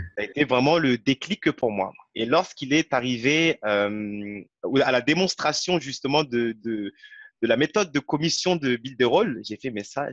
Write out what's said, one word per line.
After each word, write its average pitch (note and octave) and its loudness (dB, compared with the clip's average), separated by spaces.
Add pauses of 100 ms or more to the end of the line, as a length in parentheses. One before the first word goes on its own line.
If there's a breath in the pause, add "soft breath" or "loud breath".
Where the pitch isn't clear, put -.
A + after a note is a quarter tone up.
(180)
Ça G2+ -4
a - -6
été C#3+ -2
vraiment C3 4
le C3+ 2
déclic C3+ -2
pour A#2+ -2
moi. F#2+ -2 (220)
Et A2+ -4
lorsqu'il C#3+ -2
est D#3 0
arrivé, C3 0
euh, G#2 -2 (420)
à C3 0
la B2+ 4
démonstration E3 0
justement C#3 0
de, A#2+ 0
de, G#2+ -6 (480 loud breath)
de A2+ 2
la A#2 4
méthode D#3 0
de C#3+ 0
commission E3 0
de C3+ 0
Builderall, B2+ 2
j'ai G#2+ -10
fait, « C3+ -8
Mais G#2 -6
ça, C#3 -8